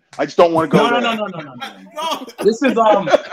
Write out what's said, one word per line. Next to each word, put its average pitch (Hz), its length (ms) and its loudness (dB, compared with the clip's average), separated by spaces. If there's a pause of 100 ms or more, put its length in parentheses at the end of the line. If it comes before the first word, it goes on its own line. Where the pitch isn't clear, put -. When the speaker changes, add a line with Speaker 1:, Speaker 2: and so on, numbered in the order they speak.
(180)
Speaker 1:
I 143 60 -2
just 147 120 -6
don't 170 160 4
wanna 160 160 0
go 180 100 2
Speaker 2:
No, 240 220 2
no, - 0 -
Speaker 1:
there. 233 160 -2
Speaker 2:
no, 214 100 -6
no, - 0 -
no, 175 140 -12
no, 143 140 -16
no, - 280 -14
no. - 80 -20
Speaker 3:
<laughs> 311 300 -6
No. 262 60 -16 (180)
Speaker 2:
This 220 180 2
is, 240 160 2
um, 208 300 2 (240)